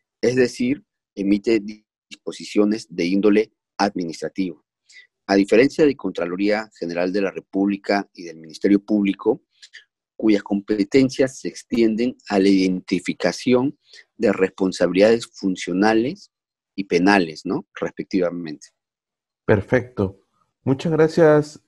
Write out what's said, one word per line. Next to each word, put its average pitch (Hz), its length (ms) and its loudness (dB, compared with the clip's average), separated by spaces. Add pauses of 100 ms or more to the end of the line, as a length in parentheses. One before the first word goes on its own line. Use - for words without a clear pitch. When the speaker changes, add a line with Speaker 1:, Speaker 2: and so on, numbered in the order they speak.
(200)
Speaker 1:
Es 120 160 0
decir, 127 480 0 (300)
emite 104 460 0 (480)
disposiciones 104 840 -2
de 85 140 -4
índole 101 480 2 (240)
administrativo. 90 880 -6 (640)
A 98 80 0
diferencia 113 500 4
de 135 120 2
Contraloría 98 800 -4
General 87 380 -4
de 101 80 -2
la 95 100 -2
República 98 840 -2
y 92 100 -18
del 80 140 -14
Ministerio 98 440 0
Público, 104 600 -2 (760)
cuyas 107 260 2
competencias 117 960 0
se 87 100 -10
extienden 117 680 -2 (120)
a 101 100 0
la 95 100 4
identificación 95 1300 0 (380)
de 107 160 0
responsabilidades 95 920 0
funcionales 107 1080 -2 (420)
y 98 100 -8
penales, 90 600 2
¿no? 98 300 -6
Respectivamente. 87 920 -6 (760)
Speaker 2:
Perfecto. 104 800 -2 (420)
Muchas 135 280 -2
gracias, 156 760 2